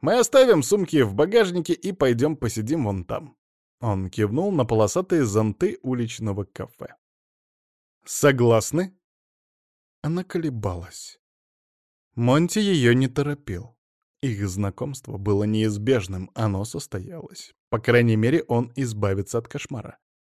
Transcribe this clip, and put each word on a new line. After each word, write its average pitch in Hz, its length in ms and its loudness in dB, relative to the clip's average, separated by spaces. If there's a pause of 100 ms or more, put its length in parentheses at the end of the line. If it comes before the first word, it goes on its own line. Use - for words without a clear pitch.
Мы 196 180 2
оставим 240 440 6
сумки 180 400 2
в 101 120 2
багажнике 175 580 2
и 185 200 -4
пойдем 139 440 2
посидим 120 480 -2
вон 98 200 -2
там». 131 320 -10 (440)
Он 95 300 -2
кивнул 127 420 -2
на 143 120 2
полосатые 127 600 2
зонты 110 580 0
уличного 113 600 -4
кафе. - 520 -14 (1080)
«Согласны?» 135 880 2 (1120)
Она 170 200 -4
колебалась. 107 960 -8 (960)
Монти 139 420 2
ее 165 340 4
не 131 140 4
торопил. 131 720 -6 (440)
Их 104 280 -4
знакомство 104 680 -6
было 101 280 0
неизбежным, 104 920 -2
оно 101 300 -2
состоялось. - 880 -14 (160)
По 117 80 -4
крайней 117 380 4
мере, 127 320 2
он 120 260 -2
избавится 104 640 -4
от 117 80 -8
кошмара. - 520 -12 (380)